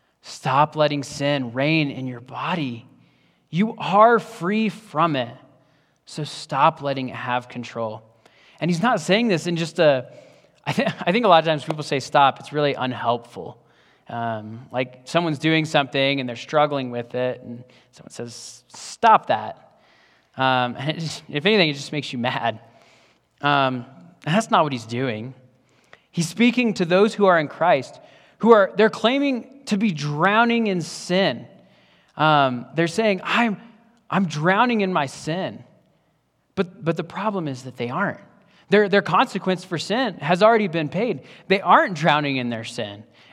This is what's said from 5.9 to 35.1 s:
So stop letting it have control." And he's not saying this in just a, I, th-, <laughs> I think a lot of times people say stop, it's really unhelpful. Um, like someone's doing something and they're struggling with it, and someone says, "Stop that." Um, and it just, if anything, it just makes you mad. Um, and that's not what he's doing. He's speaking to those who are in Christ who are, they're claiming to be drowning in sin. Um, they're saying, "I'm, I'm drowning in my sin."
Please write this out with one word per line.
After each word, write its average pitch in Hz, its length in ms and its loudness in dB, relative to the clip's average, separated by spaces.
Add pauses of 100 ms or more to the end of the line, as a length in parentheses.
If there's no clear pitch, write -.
So - 180 -10
stop 147 580 0
letting 135 280 -4
it - 40 -14
have 123 340 -4
control." 113 540 -10 (580)
And 170 100 0
he's 170 120 -2
not 233 180 2
saying 214 280 2
this 170 180 0
in 175 100 -2
just 160 220 -4
a, 143 320 4 (560)
I, 147 60 -4
th-, - 240 -2
<laughs> - 40 -18
I 175 120 0
think 233 140 0
a - 20 6
lot 165 100 8
of 156 60 4
times 156 200 0
people 156 180 -6
say 147 180 -2
stop, 139 400 2
it's - 120 -16
really 147 220 0
unhelpful. 117 880 -6 (460)
Um, 117 640 -8
like 127 320 -6
someone's 165 340 0
doing 160 280 0
something 139 540 0
and 127 80 -6
they're 117 80 -8
struggling 143 540 -2
with 120 240 -8
it, 127 280 -4
and 120 220 -14 (280)
someone - 180 -20
says, - 580 -16
"Stop - 580 2
that." - 540 -6 (560)
Um, 127 400 0
and 139 140 -4
it 160 100 -8
just, - 280 -10
if 143 180 -4
anything, 196 240 4
it 143 40 -6
just - 180 -12
makes 147 200 -6
you 127 60 -6
mad. 117 420 -4 (800)
Um, 135 460 0 (400)
and 156 80 0
that's 220 160 0
not 190 140 4
what 147 80 -2
he's 113 140 -8
doing. 120 480 -6 (760)
He's 165 180 -2
speaking 240 460 2
to 190 100 -2
those 185 300 4
who 202 120 2
are 180 120 6
in 151 80 0
Christ 156 540 0 (440)
who 226 80 8
are, 202 240 8
they're 214 140 6
claiming 262 720 -2
to 208 140 -2
be 214 120 0
drowning 196 760 2
in 180 160 0
sin. 160 640 -2 (680)
Um, 143 600 2
they're 165 140 2
saying, 202 360 0
"I'm, 226 320 0 (540)
I'm 190 160 0
drowning 196 560 2
in 190 100 -2
my 151 140 0
sin." 139 580 -8 (880)